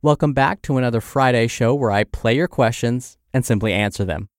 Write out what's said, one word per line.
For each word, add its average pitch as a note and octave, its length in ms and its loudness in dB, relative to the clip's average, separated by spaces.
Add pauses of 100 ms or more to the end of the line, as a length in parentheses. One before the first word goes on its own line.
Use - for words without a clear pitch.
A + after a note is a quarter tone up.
Welcome D3 320 2
back C3+ 300 0
to C#3 120 -2
another A#2+ 240 0
Friday B2 460 2
show A#2 280 0
where C3 160 0
I G#2 140 2
play - 320 -2
your E3+ 120 0
questions A#2+ 680 -2 (160)
and C3 140 0
simply G#2+ 260 0
answer G2+ 320 -2
them. F2+ 240 -6 (100)